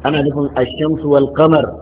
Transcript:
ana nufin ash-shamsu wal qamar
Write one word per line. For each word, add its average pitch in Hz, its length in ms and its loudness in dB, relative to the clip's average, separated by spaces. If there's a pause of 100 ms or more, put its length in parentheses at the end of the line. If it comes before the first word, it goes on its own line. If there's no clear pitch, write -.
ana 147 180 2
nufin 143 320 -2
ash-shamsu 151 540 -4
wal 139 240 2
qamar 156 320 4 (180)